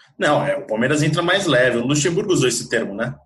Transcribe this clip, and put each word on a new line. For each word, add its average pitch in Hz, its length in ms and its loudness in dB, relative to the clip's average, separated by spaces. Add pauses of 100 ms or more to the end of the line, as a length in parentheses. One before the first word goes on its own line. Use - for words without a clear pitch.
(200)
Não, 147 280 2
é, - 100 -2
o - 100 -10
Palmeiras 135 360 0
entra 160 180 2
mais 185 260 0
leve. 127 300 2
O 120 100 -2
Luxemburgo 170 460 0
usou 131 160 2
esse - 220 -4
termo, 101 240 -2
né? 120 200 -6 (120)